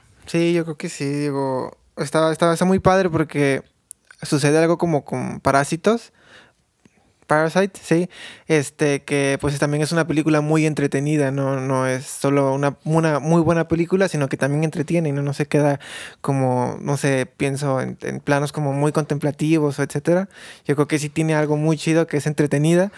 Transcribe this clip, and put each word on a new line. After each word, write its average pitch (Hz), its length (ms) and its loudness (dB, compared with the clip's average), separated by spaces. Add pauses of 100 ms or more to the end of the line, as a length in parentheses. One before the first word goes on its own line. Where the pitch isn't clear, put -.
(260)
Sí, 170 260 0
yo 170 120 0
creo 160 120 -10
que 175 120 -10
sí, - 160 -8
digo, 139 720 -4 (200)
está, 160 360 0
está, 170 200 2
está 170 120 0
muy 190 160 2
padre 185 280 4
porque 143 540 0 (600)
sucede 147 360 2
algo 165 200 2
como 160 260 0
con 127 340 -6
Parásitos. 160 760 2 (1160)
Parasite, 165 540 0
sí, 170 260 0 (380)
este, 143 560 0
que 139 380 0
pues 143 180 -2
también 147 240 0
es 147 80 -2
una 165 160 2
película 151 360 2
muy 156 220 2
entretenida, 143 680 0
no, 135 280 -2
no 131 280 0
es 131 180 -4
solo 139 480 0
una, 143 300 0
una 160 340 2
muy 160 240 2
buena 165 240 2
película, 170 400 0
sino 147 220 -2
que - 80 -4
también 143 260 0
entretiene 160 460 -2
y 143 40 -2
no, 143 100 -2
no 143 100 -2
se 147 140 -4
queda 143 340 2 (400)
como, 127 600 0
no 139 160 -2
sé, 131 300 0
pienso 139 540 -2
en, 127 220 -8
en 135 180 -8
planos 143 320 0
como 147 200 -4
muy 143 200 0
contemplativos 151 880 -2
o - 20 -2
etcétera. 170 460 0 (400)
Yo 143 80 0
creo 143 100 2
que 151 140 -2
sí 147 80 -4
tiene 160 260 -2
algo 151 220 0
muy 156 200 0
chido, 160 300 0
que - 120 -4
es 143 100 -4
entretenida, 151 680 2